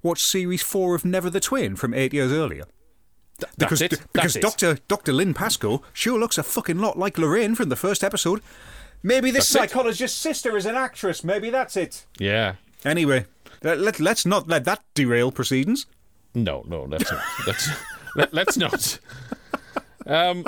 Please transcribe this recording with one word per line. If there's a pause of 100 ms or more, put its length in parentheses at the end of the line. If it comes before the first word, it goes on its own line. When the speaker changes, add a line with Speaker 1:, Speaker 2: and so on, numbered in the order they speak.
Speaker 1:
watched
series
four
of
Never
the
Twin
from
eight
years
earlier? (720)
Speaker 2:
Th-,
Speaker 1:
Because
Speaker 2:
that's
it.
Speaker 1:
d-,
because
Speaker 2:
That's
it.
Speaker 1:
Doctor, (100)
Doctor
Lynn
Pascoe (140)
sure
looks
a
fucking
lot
like
Lorraine
from
the
first
episode. (600)
Maybe
this
Speaker 2:
That's
it.
Speaker 1:
psychologist's
sister
is
an
actress.
Maybe
that's
it. (140)
Speaker 2:
Yeah. (280)
Speaker 1:
Anyway, (380)
let,
let,
let's
not
let
that
derail
proceedings. (480)
Speaker 2:
No,
no,
let's
not. (120)
<laughs>
Let's, (460)
let,
let's
not. (1080)
Um,